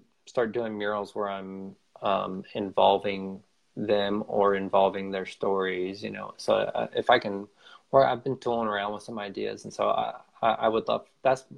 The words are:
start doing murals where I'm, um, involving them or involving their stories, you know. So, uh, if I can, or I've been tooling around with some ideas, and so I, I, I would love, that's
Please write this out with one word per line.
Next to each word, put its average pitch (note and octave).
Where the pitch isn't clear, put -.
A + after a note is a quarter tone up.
start A2+
doing A2+
murals G#2
where G#2
I'm, F#2+
um, F#2+
involving G2
them G#2
or G2+
involving G2
their F#2+
stories, F#2+
you G#2+
know. G2+
So, G#2+
uh, A2+
if A#2+
I A#2+
can, G2+
or C3+
I've B2
been C3
tooling A#2
around G#2
with G#2
some A2+
ideas, G#2
and G#2
so G#2
I, A#2
I, A#2
I A2+
would A2
love, A2+
that's C3